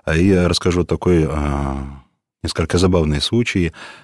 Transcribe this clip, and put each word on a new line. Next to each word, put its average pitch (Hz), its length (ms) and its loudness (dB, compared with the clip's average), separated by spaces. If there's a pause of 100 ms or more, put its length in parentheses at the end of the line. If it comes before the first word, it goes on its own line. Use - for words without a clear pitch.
А 80 120 0
я 90 320 4
расскажу 87 360 0
такой, 82 440 0
а, 71 480 -4 (640)
несколько 87 360 -2
забавный 82 420 2
случай, 101 520 0 (320)